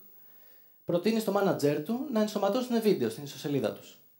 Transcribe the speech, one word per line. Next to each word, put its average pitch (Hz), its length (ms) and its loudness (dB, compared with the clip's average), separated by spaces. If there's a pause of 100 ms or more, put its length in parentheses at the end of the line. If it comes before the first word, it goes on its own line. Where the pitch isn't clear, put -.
(840)
προτείνει 190 340 2
στο 208 160 -2
manager 151 500 2
του 247 260 -4
να 214 100 2
ενσωματώσουν 220 600 0
βίντεο 151 280 2
στην 147 140 -10
ιστοσελίδα 135 500 -4
τους. - 260 -20 (200)